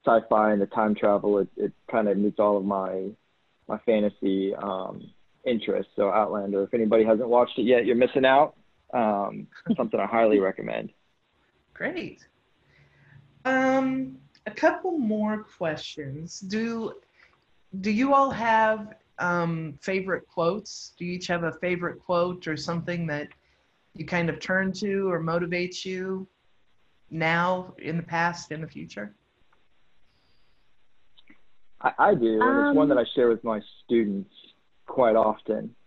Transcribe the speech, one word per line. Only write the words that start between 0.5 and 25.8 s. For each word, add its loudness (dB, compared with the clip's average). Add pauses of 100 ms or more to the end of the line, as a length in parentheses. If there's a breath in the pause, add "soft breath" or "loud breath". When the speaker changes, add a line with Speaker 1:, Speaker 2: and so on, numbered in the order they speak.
Speaker 1:
and 2
the 2
time 0
travel, 2
it, 0
it -2 (180)
kinda 0
meets 0
all 4
of 0
my, -4 (580)
my -6
fantasy, 0
um, -8 (340)
interests. -2
So 2
Outlander, 0
if -4
anybody 4
hasn't 4
watched 4
it 0
yet, 4
you're 2
missing 2
out. 4 (380)
Um, -2 (140)
Speaker 2:
<laughs> 0
Speaker 1:
something -2
I 0
highly 4
recommend. -4 (840)
Speaker 3:
Great. -10 (1160 soft breath)
Um, 0 (280)
a -8
couple 0
more -2 (140)
questions. -8
Do, -6 (880 soft breath)
do 0
you 2
all 4
have, 2 (260)
um, -2
favorite -4
quotes? -4
Do -10
you -6
each -10
have -2
a -2
favorite -4
quote -2
or -4
something -6
that -6 (680)
you -12
kind 0
of -6
turn -2
to -2
or -2
motivates -4